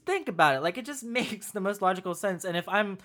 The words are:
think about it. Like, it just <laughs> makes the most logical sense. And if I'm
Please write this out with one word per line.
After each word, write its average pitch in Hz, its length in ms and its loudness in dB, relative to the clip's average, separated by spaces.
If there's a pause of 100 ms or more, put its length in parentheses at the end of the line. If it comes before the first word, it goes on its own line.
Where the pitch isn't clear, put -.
think 381 220 -2
about 160 280 6
it. 135 60 -2
Like, 175 160 0
it 240 80 -6
just 269 180 -10
<laughs> 233 160 -2
makes 214 320 -6
the 214 80 -4
most 202 220 -2
logical 185 320 2
sense. 180 300 -2
And 175 120 -2
if 175 120 -4
I'm 196 360 0